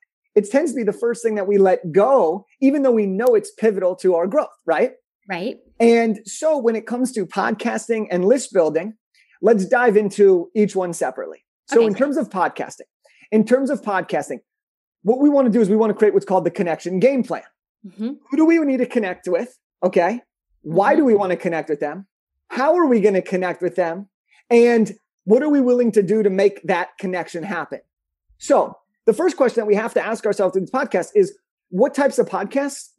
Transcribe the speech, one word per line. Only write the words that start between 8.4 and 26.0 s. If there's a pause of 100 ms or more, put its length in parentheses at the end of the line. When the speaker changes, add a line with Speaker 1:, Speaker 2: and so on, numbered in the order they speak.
Speaker 1:
building, (460)
let's
dive
into
each
one
separately. (240)
So
Speaker 2:
Okay,
Speaker 1:
in
Speaker 2:
great.
Speaker 1:
terms
of
podcasting, (500)
in
terms
of
podcasting, (640)
what
we
wanna
do
is
we
wanna
create
what's
called
the
connection
game
plan. (440)
Speaker 2:
Mm-hmm. (200)
Speaker 1:
Who
do
we
need
to
connect
with? (240)
Okay. (420)
Why
Speaker 2:
Mm-hmm.
Speaker 1:
do
we
wanna
connect
with
them? (440)
How
are
we
gonna
connect
with
them? (400)
And (300)
what
are
we
willing
to